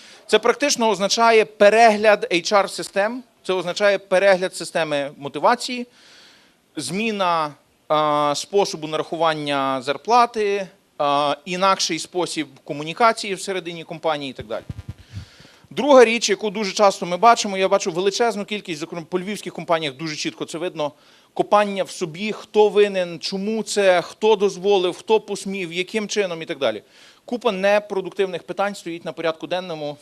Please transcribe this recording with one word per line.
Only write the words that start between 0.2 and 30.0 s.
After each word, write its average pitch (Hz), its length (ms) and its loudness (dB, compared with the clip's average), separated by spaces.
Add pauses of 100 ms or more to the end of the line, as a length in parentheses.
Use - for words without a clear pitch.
Це 214 120 2
практично 240 500 0
означає 214 560 4
перегляд 208 840 4
H 175 220 0
R-систем, 202 680 -2 (200)
це 190 100 -4
означає 185 460 0
перегляд 185 580 2
системи 151 600 -4
мотивації, 220 680 -2 (880)
зміна, 170 800 -2 (340)
а, 147 480 2
способу 180 500 -2
нарахування 147 960 -2
зарплати, 202 840 0 (300)
а, 143 460 2
інакший 185 540 0
спосіб 160 500 -6 (160)
комунікації 185 720 -2
всередині 175 500 -8
компанії 151 460 -4
і 117 40 -14
так 117 120 -12
далі. 107 180 -8 (1120)
Друга 262 280 8
річ, 220 260 0
яку 208 200 -2
дуже 190 220 -4
часто 196 340 2
ми 175 100 -4
бачимо, 214 420 2
я 190 100 0
бачу 196 240 0
величезну 202 520 -2
кількість, 185 360 -8
зокрема, 165 300 -10
по 185 100 -4
львівських 185 320 -8
компаніях 160 420 -2
дуже 151 220 -8
чітко - 280 -6
це 156 140 -10
видно, 156 340 -6 (420)
копання 196 500 2
в 147 60 -10
собі, 185 420 -6
хто 214 360 2
винен, 185 500 2
чому 202 440 -4
це, 190 400 2
хто 214 340 2
дозволив, 185 640 0
хто 220 220 2
посмів, 196 520 -8
яким 190 360 -4
чином 180 340 -4
і 151 40 -12
так 151 120 -8
далі. 110 240 -2 (420)
Купа 240 280 -2
непродуктивних 190 880 -2
питань 196 320 -4
стоїть 170 300 -12
на 160 80 -10
порядку 160 340 -6
денному 156 560 -8